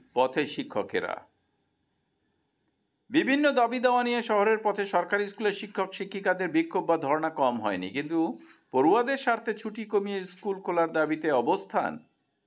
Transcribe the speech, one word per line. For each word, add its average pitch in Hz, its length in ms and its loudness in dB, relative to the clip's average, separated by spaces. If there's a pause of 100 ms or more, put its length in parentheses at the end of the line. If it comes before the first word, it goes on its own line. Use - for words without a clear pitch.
(140)
পথে 131 340 0
শিক্ষকেরা। - 800 -6 (1800)
বিভিন্ন 277 420 4
দাবি 240 280 2
দাওয়া 247 240 4
নিয়ে 240 180 0
শহরের 220 420 4
পথে 202 220 0
সরকারি 196 420 0
স্কুলের 208 240 -2
শিক্ষক 202 420 -6
শিক্ষিকাদের 185 560 -2
বিক্ষোভ 160 360 0
বা 165 120 2
ধর্ণা 156 320 0
কম 123 320 0
হয়নি, 95 280 -2
কিন্তু 160 500 -2 (320)
পড়ুয়াদের 220 460 4
স্বার্থে 226 360 -2
ছুটি 214 320 -10
কমিয়ে 202 400 -2
স্কুল 190 340 -8
খোলার 170 320 0
দাবিতে 156 400 0
অবস্থান। 139 680 0 (480)